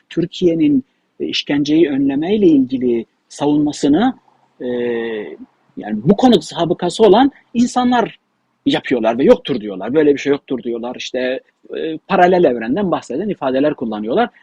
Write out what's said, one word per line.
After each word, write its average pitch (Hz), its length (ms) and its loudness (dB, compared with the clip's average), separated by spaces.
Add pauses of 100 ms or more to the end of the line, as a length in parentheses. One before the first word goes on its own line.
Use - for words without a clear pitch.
Türkiye'nin, 165 720 0 (360)
e, - 60 -6
işkenceyi 147 640 0
önlemeyle 147 580 0
ilgili 127 580 0 (240)
savunmasını, 147 840 0 (480)
e, 127 60 -6 (1120)
yani - 260 -6
bu 180 140 2
konuda 226 240 4
sabıkası 170 640 -4
olan 226 280 6 (220)
insanlar 240 640 0 (460)
yapıyorlar 117 520 0
ve 131 60 0
"Yoktur." 151 380 2
diyorlar. 101 320 -8
"Böyle 147 200 4
bir 135 60 -6
şey 143 120 -2
yoktur." 139 320 -6
diyorlar. 120 320 -8
İşte, 127 440 -6 (380)
e, 160 200 -6
paralel 180 460 2
evrenden 135 480 0
bahseden 151 380 -6
ifadeler 143 440 -2
kullanıyorlar. 117 560 -4 (140)